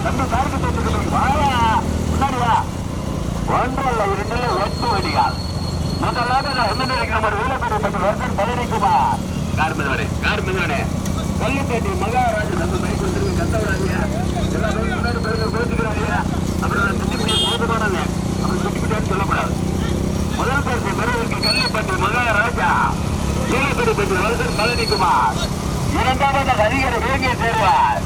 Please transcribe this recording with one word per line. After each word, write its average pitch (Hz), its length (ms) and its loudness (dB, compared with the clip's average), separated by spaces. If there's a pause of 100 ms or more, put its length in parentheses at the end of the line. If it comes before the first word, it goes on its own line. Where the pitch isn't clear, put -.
தம்பி, 269 200 0 (100)
காருக்கு 269 300 2
தூக்கிட்டு 240 320 0
போய் - 200 0
வாயா. 285 360 4 (600)
முன்னாடி 269 320 2
வா. 233 120 4 (1000)
ஒன்றரை 254 360 0
இல்ல, 427 120 0 (100)
இரண்டு - 240 -2
இல்ல, 381 280 0
எட்டு - 280 -2
வண்டியா. - 320 2 (760)
முதலாவது 247 560 0
நான் 220 140 2
வந்து 233 220 -2
நினைக்கிற 226 300 0
மாதிரி 214 180 0
வீரப்பேட்டை 269 420 -2
பற்றி 202 220 0
வருஷன் - 340 0
பழனிக்குமார். - 800 2 (380)
கார் 160 200 0
மெதுவானே, 143 280 -2 (180)
கார் 180 240 0
மெதுவானே. 190 320 0 (600)
கொல்லிப்பேட்டை 262 500 0 (120)
மகாராஜன் 247 580 0
நம்ம - 220 0
பைக் 202 220 0
வந்துருங்க, 185 340 0
கத்த - 220 0
விடாதீங்க. - 360 0 (580)
எல்லா - 200 0
பைக்கும் - 240 -2
முன்னாடி - 260 -2
பாருங்க, - 280 0
கோச்சுக்கிறாதீங்க. - 600 -2 (480)
அப்புறம் - 220 0
நான் - 160 0
திட்டி - 200 0
போய் 427 240 2
போதுமானவன். 453 680 0 (300)
அப்புறம் - 220 0
திட்டி - 180 -2
போயிட்டான்னு - 300 0
சொல்லக்கூடாது. - 420 0 (840)
முதல் 254 280 0
பரிசு - 340 -2
பெறுவதற்கு 466 480 -2
கல்லிப்பட்டி - 480 0 (100)
மகாராஜா, 233 680 0 (800)
வீரப்பேட்டை 494 480 2
பற்றி 403 260 2
வருஷன் 480 340 0
பழனிக்குமார். - 800 2 (640)
இரண்டாவது 269 500 2 (140)
அதிகாரி 254 400 2
வேங்கை 269 360 0
சேர்வார். 466 640 4